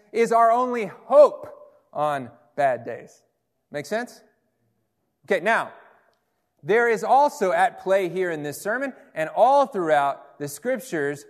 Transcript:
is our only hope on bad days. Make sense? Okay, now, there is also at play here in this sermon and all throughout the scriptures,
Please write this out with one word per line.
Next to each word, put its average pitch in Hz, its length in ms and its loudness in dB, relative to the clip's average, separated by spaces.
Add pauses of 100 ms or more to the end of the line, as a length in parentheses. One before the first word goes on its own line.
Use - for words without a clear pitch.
(140)
is 226 180 2
our 226 200 4
only 240 340 0
hope - 640 4 (420)
on 143 400 -4 (240)
bad 127 300 0
days. 123 360 -14 (500)
Make 143 140 -8
sense? 233 360 -8 (1040)
Okay, 175 180 -2
now, 185 300 -2 (920)
there 226 240 0
is 220 160 -2
also 226 480 2
at 180 300 0
play 190 260 0
here 180 240 -4
in 151 120 -8
this 143 180 -10
sermon 254 320 -6 (200)
and 156 220 -6
all 262 300 4
throughout 156 720 -2
the 147 80 -8
scriptures, 147 840 -6